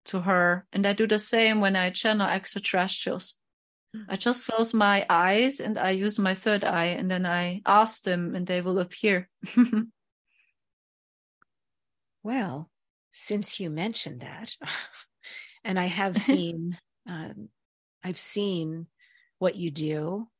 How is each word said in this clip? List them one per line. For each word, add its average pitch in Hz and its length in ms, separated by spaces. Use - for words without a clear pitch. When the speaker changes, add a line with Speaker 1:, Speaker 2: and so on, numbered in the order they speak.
Speaker 1:
to 185 160
her. 180 520
And 196 120
I 202 80
do 214 140
the 214 120
same 220 420
when 190 160
I 185 120
channel 208 380
extraterrestrials. 190 1080
Speaker 2:
Mm. 214 140
Speaker 1:
I 196 80
just 247 280
close 226 280
my 202 360
eyes 202 520
and 214 180
I 190 120
use 202 280
my 190 160
third 202 300
eye 170 220
and 185 100
then 180 160
I 175 400
ask 220 380
them 175 320
and 180 100
they 180 160
will 180 180
appear. 185 500
<laughs> - 160
Speaker 2:
Well, 190 460
since - 480
you 180 100
mentioned 156 520
that, - 400
<laughs> - 1000
and 190 160
I 180 60
have 185 320
Speaker 1:
<laughs> - 0
Speaker 2:
seen, 170 600
um, 165 420
I've 185 160
seen 165 680
what 185 160
you 165 160
do. 156 560